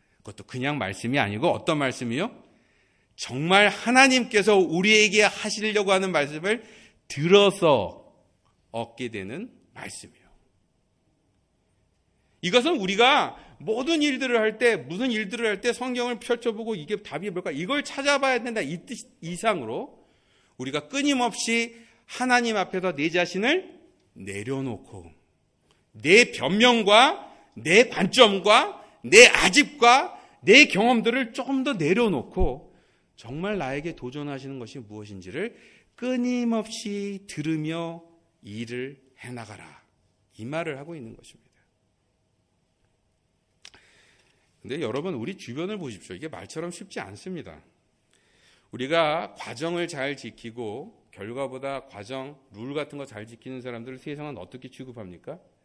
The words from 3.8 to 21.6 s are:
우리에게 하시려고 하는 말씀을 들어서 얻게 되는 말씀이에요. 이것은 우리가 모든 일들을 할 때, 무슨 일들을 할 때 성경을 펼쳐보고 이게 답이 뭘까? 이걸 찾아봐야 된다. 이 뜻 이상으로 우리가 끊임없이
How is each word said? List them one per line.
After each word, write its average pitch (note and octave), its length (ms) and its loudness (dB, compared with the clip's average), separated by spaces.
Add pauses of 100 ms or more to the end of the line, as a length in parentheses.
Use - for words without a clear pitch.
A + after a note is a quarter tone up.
우리에게 G3+ 640 6
하시려고 G3+ 680 0
하는 F#3+ 200 2
말씀을 D#3 520 -2 (440)
들어서 E3+ 1080 0 (580)
얻게 A#2 380 -10
되는 A2+ 420 -12 (220)
말씀이에요. - 480 -18 (2250)
이것은 B3 360 2
우리가 G3 600 2 (220)
모든 B3+ 420 -2
일들을 C4 380 0
할 G#3+ 180 0
때, A#3 180 4
무슨 F3 360 -4
일들을 A3 360 -4
할 G3+ 140 -4
때 A#3+ 120 0
성경을 B3 460 -4
펼쳐보고 A3+ 560 -4
이게 G3+ 280 -8
답이 E3+ 260 -8
뭘까? F3+ 220 -6
이걸 F3+ 320 -4
찾아봐야 C4+ 580 0
된다. A3+ 200 -6
이 D#3+ 240 -8
뜻 B3+ 120 -14 (240)
이상으로 E3+ 800 -4 (540)
우리가 C3+ 300 -6
끊임없이 B3 880 -2 (300)